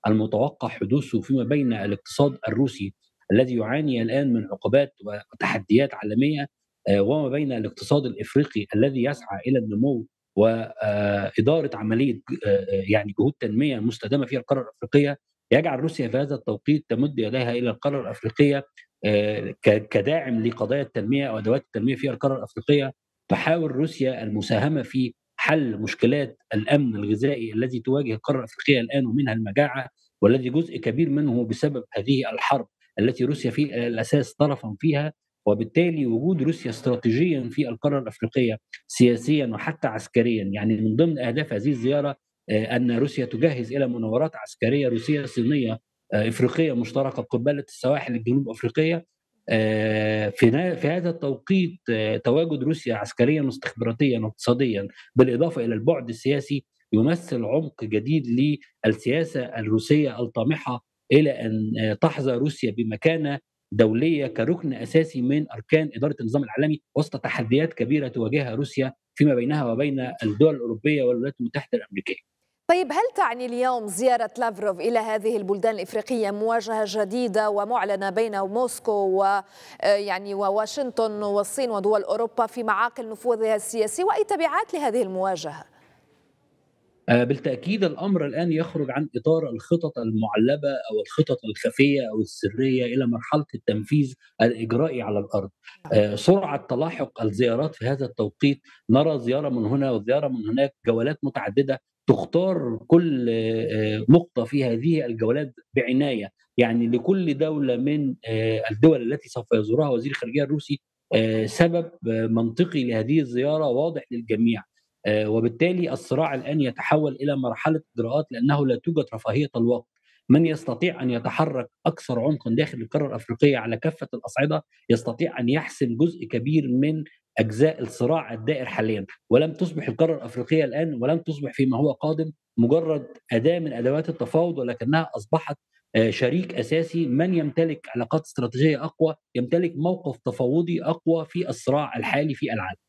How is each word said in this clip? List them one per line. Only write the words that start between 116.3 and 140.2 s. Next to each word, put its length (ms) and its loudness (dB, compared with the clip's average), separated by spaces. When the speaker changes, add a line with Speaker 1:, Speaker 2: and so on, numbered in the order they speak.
Speaker 1:
الآن 260 -4
يتحول 540 0
إلى 220 -2
مرحلة 440 0
إجراءات، 320 -2
لأنه 360 2
لا 100 2
توجد 280 0
رفاهية 420 -2
الوقت. 300 2
من 180 8
يستطيع 560 -2
أن 80 0
يتحرك 580 -2
أكثر 340 -2
عمقًا 340 -2
داخل 240 -2
القارة 280 -4
الأفريقية 520 2
على 180 -4
كافة 380 -6
الأصعدة 500 -2
يستطيع 500 0
أن 80 0
يحسم 480 -2
جزء 300 0
كبير 420 0
من 360 0
أجزاء 440 2
الصراع 520 -2
الدائر 320 -4
حاليًا، 400 -2
ولم 220 4
تصبح 360 -4
القارة 280 2
الأفريقية 480 -2
الآن، 380 -4
ولم 160 2
تصبح 340 -6
فيما 260 2
هو 140 2
قادم، 400 -2
مجرد 480 2
أداة 260 2
من 140 -4
أدوات 360 0
التفاوض، 500 0
ولكنها 580 0
أصبحت، 400 -2
آه، 140 4
شريك 440 -2
أساسي. 520 -2
من 280 2
يمتلك 520 0
علاقات 240 0
استراتيجية 640 0
أقوى 300 0
يمتلك 420 0
موقف 500 -2